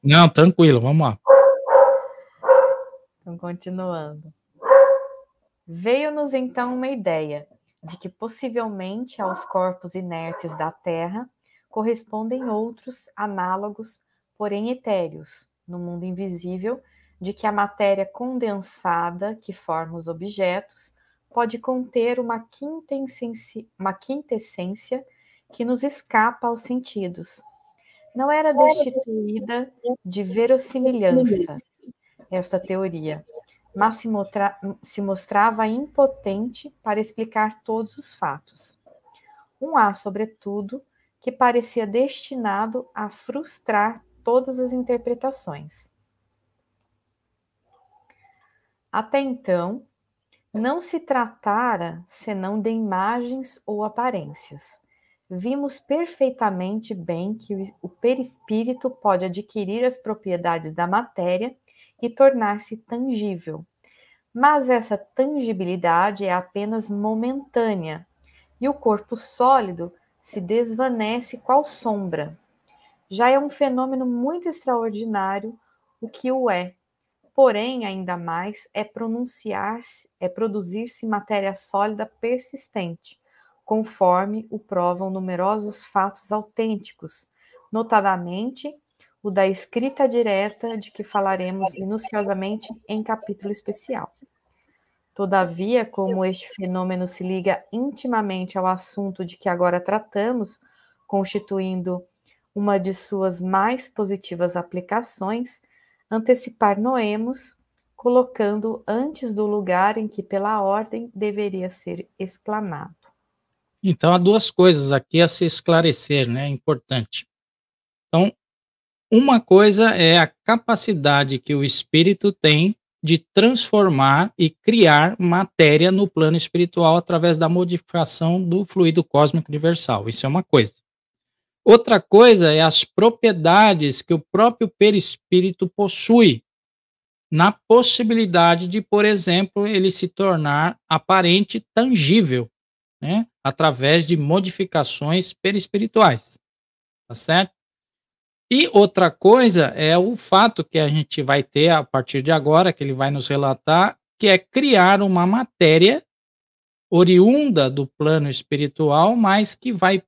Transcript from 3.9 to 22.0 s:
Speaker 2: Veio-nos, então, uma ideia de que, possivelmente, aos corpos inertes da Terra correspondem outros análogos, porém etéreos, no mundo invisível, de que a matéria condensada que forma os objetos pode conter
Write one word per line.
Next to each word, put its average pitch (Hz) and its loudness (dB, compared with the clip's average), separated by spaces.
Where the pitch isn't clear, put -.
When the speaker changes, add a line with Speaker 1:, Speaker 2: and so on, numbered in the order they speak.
Speaker 2:
Veio-nos, 269 -2
então, 254 -6
uma 254 -6
ideia 160 -6
de 165 -18
que, 190 -16
possivelmente, 226 -10
aos 185 -6
corpos 185 -6
inertes 170 -10
da 156 -6
Terra 175 -8
correspondem 226 -6
outros 233 -10
análogos, 202 -8
porém 208 -6
etéreos, 170 -8
no 175 -14
mundo 175 -10
invisível, 185 -10
de 190 -10
que 214 -10
a 214 -2
matéria 202 -2
condensada 196 -6
que 220 -18
forma 165 -8
os 165 -14
objetos 185 -8
pode 233 -4
conter 247 -4